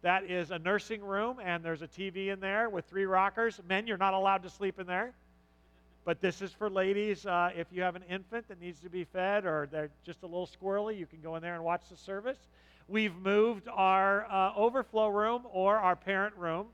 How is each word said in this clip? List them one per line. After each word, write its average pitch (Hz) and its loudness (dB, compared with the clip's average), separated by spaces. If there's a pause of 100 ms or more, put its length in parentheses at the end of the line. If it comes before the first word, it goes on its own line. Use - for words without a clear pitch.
That 190 2
is 180 -4
a 170 -6
nursing 202 -2
room, 208 -4
and 170 -4
there's 165 -4
a 160 -10
T 190 -8
V 190 -4
in 196 -4
there 202 0
with 185 -6
three 190 -2
rockers. 196 2
Men, 196 0
you're 208 -2
not 190 4
allowed 190 2
to 185 -12
sleep 196 -6
in 185 -8
there. 190 -4 (920)
But 170 0
this - 0
is 190 -10
for 214 -4
ladies, 196 2
uh, 175 2
if 165 -4
you 180 -4
have 180 0
an 185 -14
infant 196 -6
that 180 -16
needs 175 -12
to 175 -14
be 175 -6
fed 190 0
or 156 0
they're 151 -4 (160)
just 175 -14
a 185 -16
little 175 -6
squirrely, 208 -4
you 170 -8
can 160 -20
go 160 -8
in 165 -6
there 170 -6
and 165 -8
watch 170 -2
the 180 -20
service. 208 -6 (500)
We've 202 0
moved 202 2
our, 196 4
uh, 190 2
overflow 220 2
room 220 0
or 196 4
our 185 4
parent 196 -2
room 175 -4